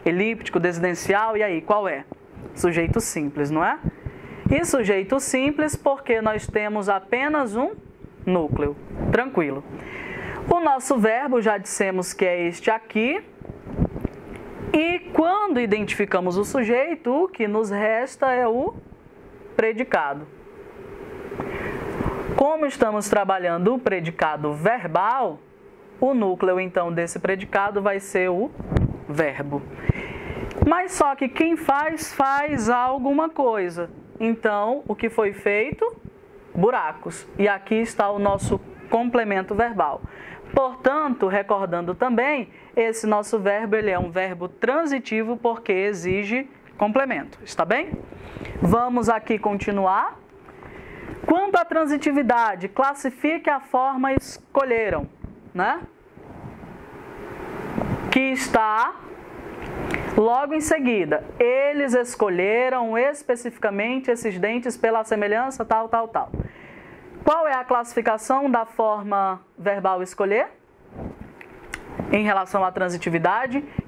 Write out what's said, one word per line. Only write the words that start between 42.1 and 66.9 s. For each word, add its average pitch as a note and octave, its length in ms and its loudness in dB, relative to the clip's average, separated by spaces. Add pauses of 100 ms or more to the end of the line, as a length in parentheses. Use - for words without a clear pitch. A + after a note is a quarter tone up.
esse A3+ 320 0
nosso G#3 320 0
verbo, G3+ 380 0
ele G#3+ 140 0
é F3+ 80 2
um F3 120 -2
verbo F3+ 380 -4
transitivo A#3+ 880 -2
porque A3+ 360 -2
exige G3+ 760 -2 (280)
complemento. G#3+ 680 0
Está - 200 -2
bem? B3+ 280 0 (680)
Vamos A#3 480 4
aqui A3 300 2
continuar. G3+ 800 0 (1080)
Quanto F#4+ 320 4
à E4+ 80 6
transitividade, C#4 1040 4
classifique C#4 800 0
a C#4 120 2
forma C4 520 2
escolheram, A3+ 960 0 (460)
né? A3+ 260 0 (2250)
Que C4 220 2
está A#3 640 2 (1200)
logo B3 360 4
em D#4 80 0
seguida. A#3+ 640 2 (160)
Eles C4+ 560 4
escolheram A#3 1040 2
especificamente B3 1120 -2
esses A#3 260 0
dentes A#3 400 -2
pela A3+ 280 2
semelhança A3+ 600 0
tal, A3+ 240 0
tal, A3+ 200 0
tal. - 240 -4 (920)